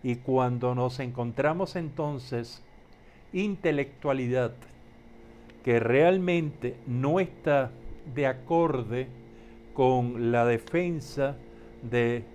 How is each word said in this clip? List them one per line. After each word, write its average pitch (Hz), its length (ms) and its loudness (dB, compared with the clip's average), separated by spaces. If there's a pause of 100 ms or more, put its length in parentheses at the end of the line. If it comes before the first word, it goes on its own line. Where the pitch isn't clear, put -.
Y 123 120 -2
cuando 123 580 0
nos 127 260 -2
encontramos 135 760 -2
entonces 143 880 -6 (720)
intelectualidad 139 1160 0 (1120)
que 117 160 4
realmente 156 960 2 (120)
no 135 320 0
está 143 520 0 (440)
de 139 100 0
acorde 131 840 0 (680)
con 123 560 2
la 117 140 4
defensa 143 920 -2 (480)
de 120 400 0 (100)